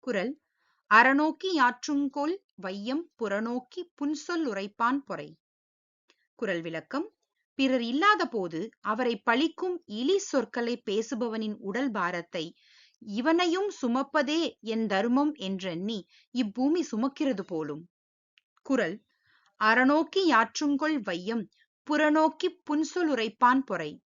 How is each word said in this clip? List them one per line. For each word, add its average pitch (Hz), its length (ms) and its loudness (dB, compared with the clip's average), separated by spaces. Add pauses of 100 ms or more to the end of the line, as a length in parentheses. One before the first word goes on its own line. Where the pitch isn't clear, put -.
குறள், 233 400 -4 (460)
"அறநோக்கி 302 720 4
யாற்றுங்கொல் 285 760 0 (180)
வையம் 202 640 -8
புறநோக்கி 233 800 -6
புன்சொல் 311 520 -4
உரைப்பான் 220 580 -2
பொறை." 160 320 -12 (960)
குறள் 190 260 -4
விளக்கம், 170 500 -6 (440)
பிறர் 262 280 2
இல்லாத 330 460 2
போது 180 400 -4 (120)
அவரை 226 500 -2
பழிக்கும் 330 560 0
இழி 254 320 0
சொற்களை 240 720 -2
பேசுபவனின் 220 680 -4
உடல் 240 320 -4
பாரத்தை 175 640 -4 (440)
இவனையும் 330 720 0 (120)
சுமப்பதே 277 760 0
என் 220 260 -4
தர்மம் 240 480 2
என்றெண்ணி 190 720 -6 (260)
இப்பூமி 254 480 0
சுமக்கிறது 254 640 -2
போலும். 156 440 -8 (720)
குறள், 214 420 -2 (520)
"அறநோக்கி 294 760 4
யாற்றுங்கொல் 302 720 2
வையம் 196 460 -4 (340)
புறநோக்கி 311 880 2
புன்சொல் 311 380 0
உரைப்பான் 247 500 2
பொறை." 180 500 -6